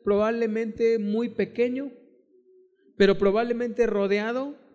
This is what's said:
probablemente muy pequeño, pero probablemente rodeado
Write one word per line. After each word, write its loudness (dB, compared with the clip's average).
probablemente 0
muy -2
pequeño, -4
pero 4
probablemente 0
rodeado -2